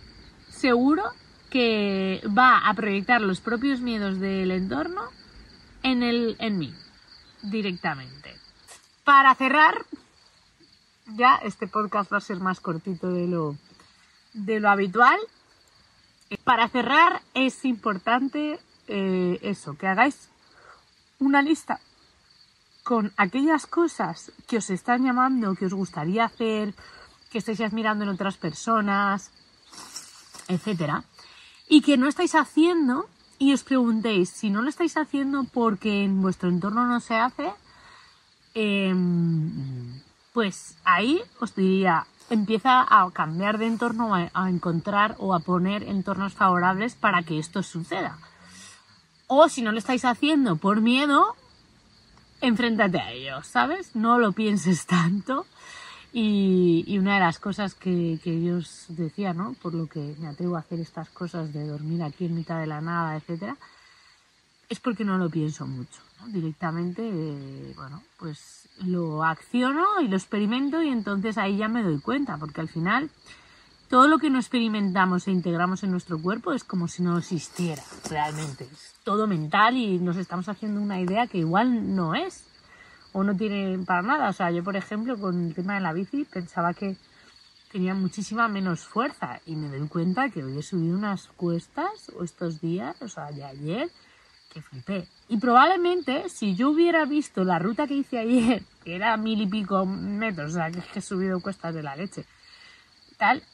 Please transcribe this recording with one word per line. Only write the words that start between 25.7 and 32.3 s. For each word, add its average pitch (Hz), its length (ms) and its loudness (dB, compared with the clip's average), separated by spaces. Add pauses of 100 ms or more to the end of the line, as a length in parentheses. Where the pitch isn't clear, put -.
gustaría 190 500 -2
hacer, 214 500 -4 (560)
que 226 80 -6
estáis 214 220 -6
admirando 214 440 -2
en 202 60 -2
otras 196 260 -4
personas, 202 920 0 (1200)
etcétera, 170 560 -4 (640)
y 302 140 10
que 285 140 4
no 262 120 4
estáis 330 260 0